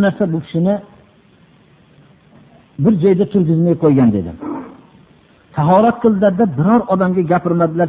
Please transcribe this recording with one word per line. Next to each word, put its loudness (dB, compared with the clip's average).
narsa 0
bu -4
kishini -2
bir 2
joyda 2
turgizmay 0
qo'ygan, 4
dedim. -6
Tahorat 2
qildilarda 2
biror 2
odamga 0
gapirmadilar, -2